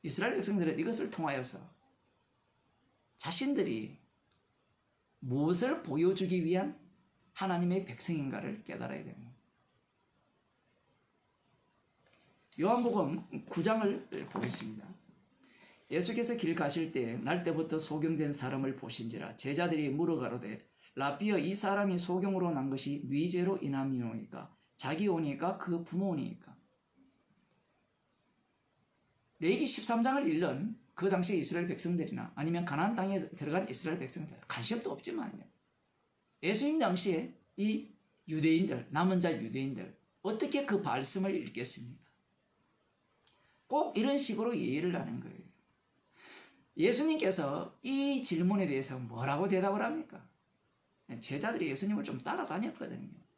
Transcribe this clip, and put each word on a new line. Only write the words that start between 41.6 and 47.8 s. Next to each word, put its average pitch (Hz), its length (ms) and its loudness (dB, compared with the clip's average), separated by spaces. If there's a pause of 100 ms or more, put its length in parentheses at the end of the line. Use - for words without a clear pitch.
꼭 294 300 2
이런 277 200 4
식으로 233 360 0
이해를 156 420 0
하는 123 240 -4
거예요. - 180 -12 (1400)
예수님께서 196 1040 2